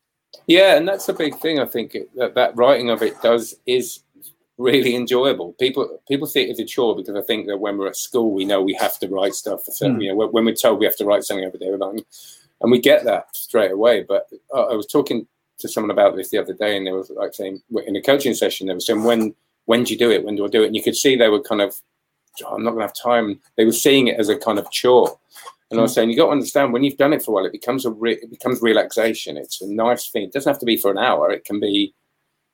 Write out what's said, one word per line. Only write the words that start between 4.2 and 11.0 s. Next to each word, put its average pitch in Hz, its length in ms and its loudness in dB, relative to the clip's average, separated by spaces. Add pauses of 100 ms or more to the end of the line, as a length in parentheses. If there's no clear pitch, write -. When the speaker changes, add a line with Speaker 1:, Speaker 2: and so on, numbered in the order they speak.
Speaker 1:
really 123 380 2
enjoyable. 123 640 0
People, - 480 -2
people 139 200 -4
see 143 160 0
it - 80 -4
as 117 80 -8
a 107 60 -6
chore 113 300 0
because 101 200 -8
I 101 60 -4
think 107 260 -4
that 101 120 -6
when 101 180 -6
we're 98 100 -4
at 87 80 -8
school, 117 380 -2
we 95 120 -2
know 98 160 0
we 95 120 0
have - 260 -4
to 101 80 -6
write 95 280 -2
stuff. - 280 -8
For - 80 -14
certain, 95 280 -2
Speaker 2:
Mm. 104 40 -4
Speaker 1:
you 95 60 -4
know, 95 60 -4
when, 107 140 0
when 113 160 2
we're 110 100 0
told 110 240 2
we 107 60 2
have - 120 -2
to 104 80 -4